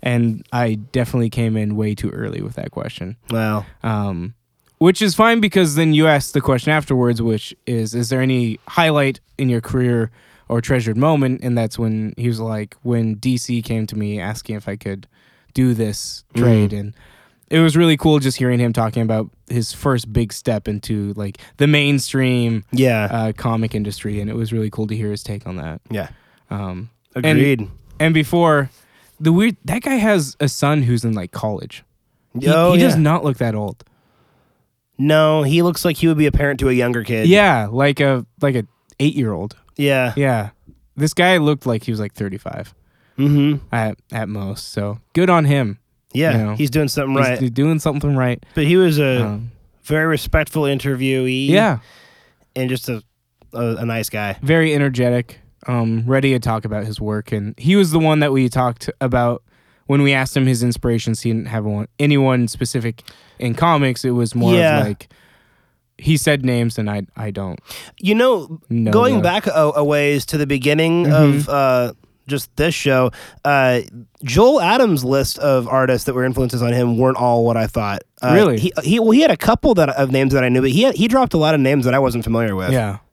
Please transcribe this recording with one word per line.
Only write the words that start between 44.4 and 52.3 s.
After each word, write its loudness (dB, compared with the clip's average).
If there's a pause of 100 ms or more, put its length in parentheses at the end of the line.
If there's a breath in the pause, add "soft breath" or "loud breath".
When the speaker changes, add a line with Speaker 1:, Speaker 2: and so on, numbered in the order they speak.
Speaker 1:
So -6 (140)
good 2
on 4
him. 0 (360)
Speaker 2:
Yeah, 2
Speaker 1:
You 2
know, -4
Speaker 2:
he's -2
doing 0
something -2
Speaker 1:
he's 2
Speaker 2:
right. -2
Speaker 1:
d-, 0
doing 0
something -2
right. -2 (100)
Speaker 2:
But 0
he 4
was 4
a 0
Speaker 1:
Um, -8 (320)
Speaker 2:
very -2
respectful -2
interviewee. -2
Speaker 1:
Yeah. 2 (760 soft breath)